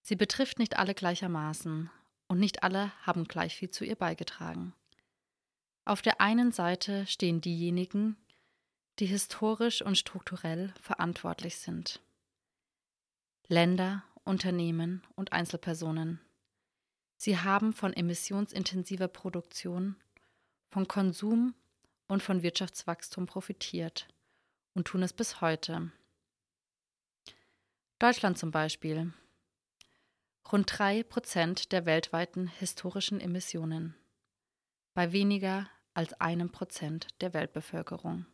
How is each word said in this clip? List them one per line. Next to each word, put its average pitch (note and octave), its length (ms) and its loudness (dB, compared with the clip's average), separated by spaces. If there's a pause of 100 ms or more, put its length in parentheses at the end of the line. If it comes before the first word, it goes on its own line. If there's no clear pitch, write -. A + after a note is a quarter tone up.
Sie - 140 -2
betrifft G#3+ 440 2
nicht A3+ 180 2
alle G3 180 2
gleichermaßen E3 920 -2 (380)
und F3+ 120 4
nicht G3+ 240 4
alle G3 280 2 (140)
haben E3+ 200 2
gleich E3 300 -2
viel F#3 140 -6
zu - 160 -6
ihr A3 100 -2
beigetragen. E3+ 800 -4 (1120)
Auf G3+ 160 0
der - 200 4
einen A#3 300 6
Seite G3 560 0
stehen E3+ 340 2
diejenigen, F3+ 760 0 (840)
die G#3 60 2
historisch G#3+ 760 0
und F#3+ 160 2
strukturell F3+ 800 -4
verantwortlich E3+ 800 -4
sind. E3+ 440 -8 (1500)
Länder, F#3 560 4 (200)
Unternehmen F3 800 0 (120)
und G3 180 -4
Einzelpersonen. E3 880 -2 (1000)
Sie G3 200 2
haben G3+ 360 4
von F#3+ 200 0
emissionsintensiver F#3 1120 -2
Produktion, F3+ 880 -6 (760)
von F#3+ 180 0
Konsum G#3+ 680 2 (540)
und G3 160 0
von F#3 180 2
Wirtschaftswachstum F3 840 -4
profitiert - 800 -6 (680)
und F3 140 0
tun F#3 160 2
es F3+ 100 0
bis - 280 -4
heute. E3 500 0 (2000)
Deutschland A#3 380 4
zum E3 140 -4
Beispiel. D#3+ 600 -2 (1400)
Rund G3+ 260 2
drei G#3 260 4
Prozent - 680 -2
der F3+ 140 2
weltweiten E3+ 600 0
historischen F#3+ 760 -4
Emissionen. E3 760 -4 (960)
Bei F3 200 2
weniger G3 560 2 (240)
als E3 260 0
einem E3+ 320 2
Prozent - 560 -6 (140)
der F3+ 120 -4
Weltbevölkerung. E3 1000 -6